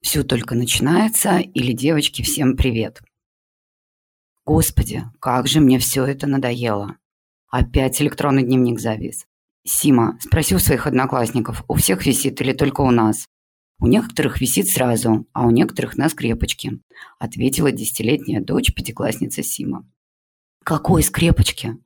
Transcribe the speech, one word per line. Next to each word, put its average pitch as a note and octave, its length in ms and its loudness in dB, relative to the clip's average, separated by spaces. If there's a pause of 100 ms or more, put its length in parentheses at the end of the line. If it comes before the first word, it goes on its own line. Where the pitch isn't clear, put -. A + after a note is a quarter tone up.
Все C#3+ 240 -2
только A#2+ 300 -4
начинается, F#3 800 0
или, C3 380 -2
девочки, D3 480 0
всем C3 340 0
привет. A2+ 460 -2 (1400)
Господи, - 580 0 (160)
как B2+ 260 0
же D#3 140 4
мне C3 180 6
все C3 280 0
это C#3 200 -4
надоело. A#2+ 720 -2 (540)
Опять C3 500 0
электронный C#3 420 2
дневник B2 380 2
завис. A2 460 -6 (380)
«Сима, B2+ 580 2
спроси E3 320 0
у F#3 40 4
своих C#3 280 2
одноклассников, B2+ 840 -2
у - 60 -4
всех - 320 0
висит C3+ 340 0
или B2+ 140 0
только C3+ 260 -2
у C3+ 100 4
нас?» A2 380 2 (500)
«У F#2 80 0
некоторых D3+ 540 0
висит A#2+ 300 0
сразу, A2+ 640 0
а B2 120 0
у A#2 40 4
некоторых - 480 0
на C#3 100 2
скрепочке», - 680 -4 (400)
ответила C3+ 520 -2
десятилетняя A2 720 -2
дочь - 320 -2
пятиклассницы - 680 -6
Сима. - 440 -8 (800)
«Какой D#3 380 2
скрепочке?» - 840 0